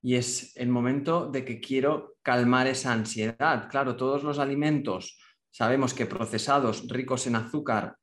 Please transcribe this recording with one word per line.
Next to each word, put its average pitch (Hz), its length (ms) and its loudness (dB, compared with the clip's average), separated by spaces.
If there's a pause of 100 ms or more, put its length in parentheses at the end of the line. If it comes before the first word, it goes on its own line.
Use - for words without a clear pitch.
y 123 140 2
es - 400 -4
el 123 120 -2
momento 143 600 0
de 131 140 -4
que 120 160 -8
quiero 139 640 -2
calmar 123 440 4
esa 131 260 0
ansiedad. 113 800 0
Claro, 135 260 0
todos 135 280 0
los 143 140 -2
alimentos 139 800 0 (320)
sabemos 123 440 2
que 120 120 -2
procesados, 117 840 0
ricos 127 380 -2
en 120 100 2
azúcar 113 680 -2